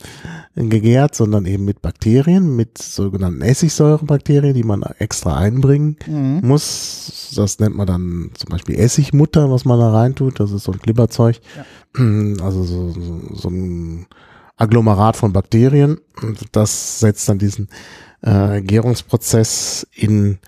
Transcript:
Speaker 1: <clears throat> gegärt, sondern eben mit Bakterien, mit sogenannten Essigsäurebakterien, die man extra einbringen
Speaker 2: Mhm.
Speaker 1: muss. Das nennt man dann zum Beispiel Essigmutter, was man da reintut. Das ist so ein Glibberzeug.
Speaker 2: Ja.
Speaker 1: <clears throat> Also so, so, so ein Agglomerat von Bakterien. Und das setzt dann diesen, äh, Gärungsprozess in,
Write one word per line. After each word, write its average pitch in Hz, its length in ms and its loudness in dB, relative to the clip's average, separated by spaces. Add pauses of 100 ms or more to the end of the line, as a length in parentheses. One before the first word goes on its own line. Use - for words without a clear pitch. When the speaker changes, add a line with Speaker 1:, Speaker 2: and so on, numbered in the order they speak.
(560)
Speaker 1:
<clears throat> - 0 -
gegärt, 117 580 2
sondern 104 320 0
eben 98 200 -2
mit 101 180 -4
Bakterien, 139 720 2
mit 113 240 -4
sogenannten 98 640 -4
Essigsäurebakterien, 143 1120 2
die 120 80 0
man 104 180 0 (160)
extra - 400 -4
einbringen 139 600 2 (100)
Speaker 2:
Mhm. 147 400 -2
Speaker 1:
muss. - 880 -4
Das 104 240 -2
nennt 107 160 0
man 101 100 -2
dann 87 500 -4
zum - 140 -12
Beispiel - 300 -6
Essigmutter, 143 720 2
was 127 140 0
man 120 120 4
da 117 140 4
reintut. 127 480 0
Das 101 120 0
ist 101 120 -6
so 95 80 -4
ein 95 80 -6
Glibberzeug. 117 600 0 (180)
Speaker 2:
Ja. 139 80 -16 (280)
Speaker 1:
<clears throat> 104 500 0
Also 95 200 -2
so, 87 260 -4
so, 85 320 -10 (140)
so - 140 -8
ein 87 580 -8 (480)
Agglomerat 110 640 2
von 101 160 0
Bakterien. 139 640 2 (240)
Und 110 160 -8 (160)
das - 440 -2
setzt 104 300 0
dann 101 80 0
diesen, 101 300 -4 (540)
äh, 101 420 2
Gärungsprozess 113 1300 0
in, 101 540 0